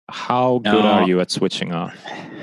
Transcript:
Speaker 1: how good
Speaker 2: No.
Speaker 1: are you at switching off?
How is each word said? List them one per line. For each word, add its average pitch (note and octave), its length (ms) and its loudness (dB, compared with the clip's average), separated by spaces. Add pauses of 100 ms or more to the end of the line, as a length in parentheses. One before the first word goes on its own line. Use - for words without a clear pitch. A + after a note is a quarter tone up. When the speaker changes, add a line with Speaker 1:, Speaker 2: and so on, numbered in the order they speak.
Speaker 1:
how B2 500 0
good G#2+ 240 4
Speaker 2:
No. G#2 80 4
Speaker 1:
are F#2+ 160 4
you F2+ 140 4
at F2+ 100 -4
switching - 420 -4
off? E2+ 220 -6 (460)